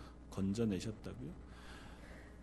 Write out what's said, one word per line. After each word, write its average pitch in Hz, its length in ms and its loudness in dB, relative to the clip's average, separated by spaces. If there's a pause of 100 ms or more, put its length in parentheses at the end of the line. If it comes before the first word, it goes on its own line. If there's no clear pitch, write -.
(300)
건져내셨다고요. 104 1000 4 (1120)